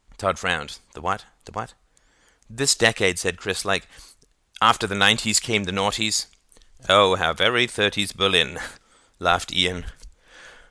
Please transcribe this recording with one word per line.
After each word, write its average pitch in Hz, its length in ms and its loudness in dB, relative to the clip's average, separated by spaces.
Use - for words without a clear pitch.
Todd 95 180 0
frowned. 80 400 -4
"The - 80 -14
what? 92 240 -4
The - 60 -18
what?" - 220 -10
"This 127 280 -2
decade," 104 420 2
said 90 200 -4
Chris, - 280 -6
"like, 98 220 -2
after 113 240 4
the 98 80 -6
nineties 104 460 2
came 107 240 -2
the 90 80 -4
noughties." 104 560 -2
"Oh, 95 280 6
how 82 180 0
very 117 320 2
thirties 104 460 -2
Berlin," 87 480 0
laughed 87 340 0
Ian. 90 360 -2